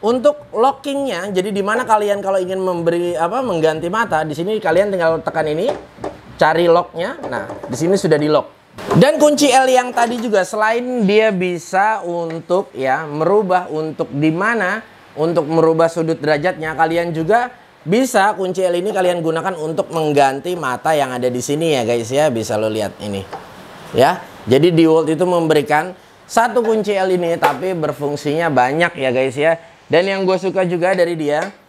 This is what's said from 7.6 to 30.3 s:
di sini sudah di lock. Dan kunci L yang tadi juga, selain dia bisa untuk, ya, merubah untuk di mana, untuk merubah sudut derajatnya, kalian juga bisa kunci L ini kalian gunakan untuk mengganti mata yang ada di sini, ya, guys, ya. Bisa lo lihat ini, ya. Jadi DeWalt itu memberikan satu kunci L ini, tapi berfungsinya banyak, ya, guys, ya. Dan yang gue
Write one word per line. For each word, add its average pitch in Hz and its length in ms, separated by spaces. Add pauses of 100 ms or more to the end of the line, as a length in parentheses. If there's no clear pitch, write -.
di 127 80
sini 175 240
sudah 170 160
di 147 80
lock. 147 240 (480)
Dan 277 240
kunci 294 320
L 262 160
yang 254 240
tadi 240 240
juga, 214 240
selain 226 640
dia 214 240
bisa 190 720
untuk, 170 720
ya, 131 320
merubah 180 640
untuk 156 400
di 151 240
mana, 208 640 (220)
untuk 160 320
merubah 165 400
sudut 165 240
derajatnya, 151 640
kalian 165 320
juga 208 400 (320)
bisa 214 560
kunci 185 240
L 180 160
ini 202 160
kalian 180 240
gunakan 165 400
untuk 160 320
mengganti 147 640
mata 151 400
yang 135 160
ada 123 160
di 123 160
sini, 151 320
ya, 120 80
guys, 117 240
ya. 143 240
Bisa 110 240
lo 110 160
lihat 107 320
ini, 98 240 (640)
ya. - 320 (240)
Jadi 147 240
DeWalt 160 400
itu 160 160
memberikan 156 640 (320)
satu 233 400
kunci 214 320
L 190 160
ini, 175 240
tapi 185 400
berfungsinya 147 720
banyak, 147 480
ya, 135 160
guys, 131 240
ya. 160 240 (320)
Dan 175 160
yang 196 160
gue 185 160